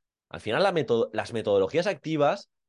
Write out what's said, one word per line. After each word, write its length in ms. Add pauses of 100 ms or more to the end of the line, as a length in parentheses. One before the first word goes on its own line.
(300)
Al 120
final, 220
la 80
meto-, 420
las 200
metodologías 540
activas, 640 (200)